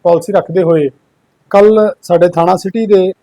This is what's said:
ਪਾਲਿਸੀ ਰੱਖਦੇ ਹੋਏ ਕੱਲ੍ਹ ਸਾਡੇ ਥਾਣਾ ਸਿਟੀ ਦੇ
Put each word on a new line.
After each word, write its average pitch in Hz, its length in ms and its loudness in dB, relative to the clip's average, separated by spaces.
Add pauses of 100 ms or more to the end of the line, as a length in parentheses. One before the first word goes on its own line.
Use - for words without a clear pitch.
ਪਾਲਿਸੀ 170 300 -2
ਰੱਖਦੇ 185 300 -2
ਹੋਏ 160 260 0 (600)
ਕੱਲ੍ਹ 214 420 2 (100)
ਸਾਡੇ 175 280 0
ਥਾਣਾ 170 260 0
ਸਿਟੀ 220 300 -6
ਦੇ 190 380 0